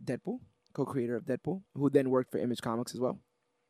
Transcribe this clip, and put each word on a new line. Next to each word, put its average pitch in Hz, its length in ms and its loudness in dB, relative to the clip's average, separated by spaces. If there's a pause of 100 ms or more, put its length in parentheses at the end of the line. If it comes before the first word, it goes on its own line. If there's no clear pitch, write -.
Deadpool, 160 360 -6 (340)
co-creator 123 420 -2
of 104 80 -6
Deadpool, 147 380 -4 (120)
who 139 140 2
then 139 220 6
worked 127 200 2
for - 80 -4
Image 120 220 -2
Comics 120 340 -4
as 117 60 -6
well. 120 180 0 (520)